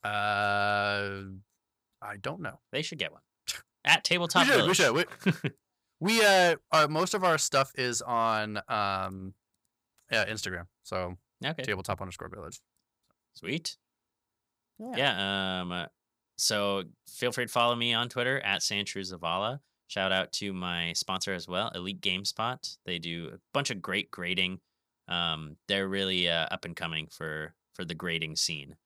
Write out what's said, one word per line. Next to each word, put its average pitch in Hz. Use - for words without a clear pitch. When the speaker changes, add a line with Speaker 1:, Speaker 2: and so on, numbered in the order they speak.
Speaker 1:
Uh, 101
I 104
don't 160
know. 127
Speaker 2:
They 151
should 156
get 76
one. -
At 156
Tabletop 175
Speaker 1:
We 277
should, -
we 180
Speaker 2:
Village. -
Speaker 1:
should. 131
We, -
Speaker 2:
<laughs> 214
Speaker 1:
we, 214
uh, 180
uh, 156
most 170
of 190
our 165
stuff -
is 123
on, 110
um, 95
uh, 110
Instagram. 92
So 92
Speaker 2:
Okay. 147
Speaker 1:
tabletop 95
underscore 90
village. 87
Speaker 2:
Sweet. 160
Speaker 1:
Yeah. 240
Speaker 2:
Yeah, 98
um, 87
uh, 87
so 101
feel 123
free 123
to -
follow 120
me 120
on 120
Twitter 127
at 98
Santru 101
Zavala. 92
Shout 95
out 95
to 101
my 87
sponsor 95
as 87
well, 95
Elite 92
GameSpot. 101
They 87
do 85
a -
bunch 139
of 101
great 98
grading. 92
Um, 80
they're 98
really, 95
uh, 82
up 95
and 85
coming 80
for, 78
for 92
the 85
grading 80
scene. 71